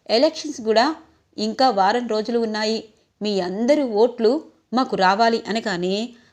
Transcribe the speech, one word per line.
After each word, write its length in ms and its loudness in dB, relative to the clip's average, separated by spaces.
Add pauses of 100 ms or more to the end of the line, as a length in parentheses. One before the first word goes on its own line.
ఎలక్షన్స్ 520 0
కూడా 340 2 (420)
ఇంకా 320 0
వారం 380 0
రోజులు 320 -2
ఉన్నాయి. 500 -4 (320)
మీ 180 -2
అందరి 440 2
ఓట్లు 600 2 (300)
మాకు 220 0
రావాలి" 520 2
అనగానే 640 -4 (240)